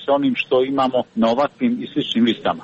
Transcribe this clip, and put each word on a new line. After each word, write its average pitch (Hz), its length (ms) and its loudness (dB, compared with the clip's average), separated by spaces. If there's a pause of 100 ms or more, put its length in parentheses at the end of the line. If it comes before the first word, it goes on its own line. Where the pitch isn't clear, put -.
sa 139 80 0
onim 139 240 2
što 127 280 2
imamo 131 340 0 (160)
na 113 140 2
ovakvim 123 440 0 (100)
i - 100 -8
sličnim - 320 0
listama. 98 400 -2